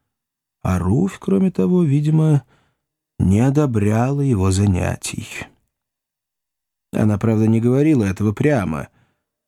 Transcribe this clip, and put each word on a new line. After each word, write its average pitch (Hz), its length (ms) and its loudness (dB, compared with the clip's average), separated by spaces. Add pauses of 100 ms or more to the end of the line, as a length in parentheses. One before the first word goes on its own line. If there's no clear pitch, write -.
(600)
а 90 180 -2
Руфь, 123 400 -2
кроме 190 320 0
того, 180 320 0
видимо, 151 600 2 (760)
не 98 220 2
одобряла 131 800 0
его 98 300 0
занятий. 90 760 -2 (1700)
Она, 107 240 0
правда, 110 300 0
не 113 120 2
говорила 131 440 2
этого 101 280 -2
прямо, 101 560 -2 (600)